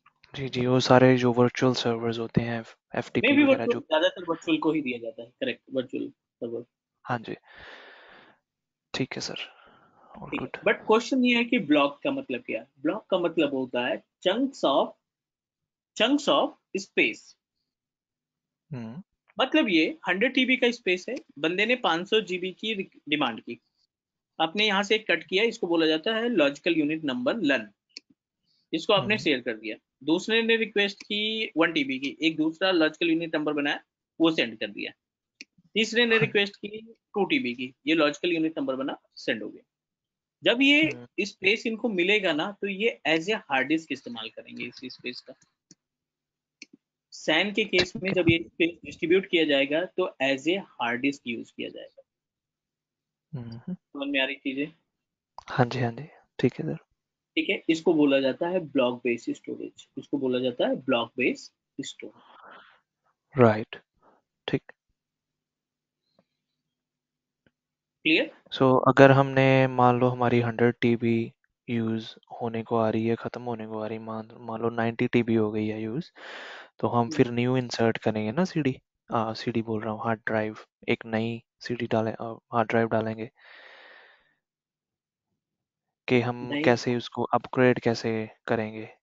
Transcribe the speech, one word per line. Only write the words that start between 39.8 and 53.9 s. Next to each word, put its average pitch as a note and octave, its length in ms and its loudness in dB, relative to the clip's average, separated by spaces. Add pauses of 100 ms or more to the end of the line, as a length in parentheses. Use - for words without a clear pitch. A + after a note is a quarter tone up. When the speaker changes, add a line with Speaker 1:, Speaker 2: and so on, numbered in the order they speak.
Speaker 2:
जब A#3 180 4
ये C#4+ 200 6
Speaker 3:
हम्म। B3 240 -2 (140)
Speaker 2:
स्पेस G3+ 460 -2
इनको A3+ 220 -2
मिलेगा F#3+ 440 2
ना, F#3 280 -4
तो G3+ 60 -4
ये G3+ 420 -4
as E3 140 2
a G3+ 120 -2
hard C3+ 340 -2
disk D#3+ 220 0
इस्तेमाल A#2 380 -10
करेंगे A#2+ 360 -14
इस A#2+ 300 -14
स्पेस - 260 -12
का। - 140 -20 (1800)
सैन F3 420 0
के G#3+ 120 0
केस F3+ 320 0
में G3 160 -4
जब F3+ 160 2
ये E3 100 6
स्पेस E3+ 320 -2 (140)
डिस्ट्रीब्यूट F3 420 0
किया E3 180 2
जाएगा, C#3+ 400 0
तो F#3 380 -4
as C3+ 180 0
a D#3+ 160 -2
hard A#2+ 480 -6
disk C#3 220 -2
यूज़ A2+ 300 -10
किया A#2 120 -10
जाएगा। - 300 -18 (1300)
Speaker 1:
हम्म। A#2+ 420 -12
Speaker 2:
समझ C#3 340 -10